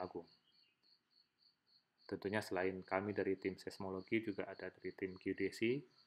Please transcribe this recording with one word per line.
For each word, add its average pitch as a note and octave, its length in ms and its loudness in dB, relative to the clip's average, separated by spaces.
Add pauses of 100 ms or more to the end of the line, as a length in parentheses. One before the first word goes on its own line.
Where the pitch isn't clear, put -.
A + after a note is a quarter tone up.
Agung. F2 240 -6 (1800)
Tentunya G2+ 360 0
selain F#2+ 400 2
kami G2 320 2
dari F#2+ 240 4
tim F#2+ 240 -2
seismologi, F#2+ 640 -2
juga G2 240 -4
ada F#2 240 -8
dari F#2 240 -8
tim F#2 200 -2
geodesi G2 600 2 (300)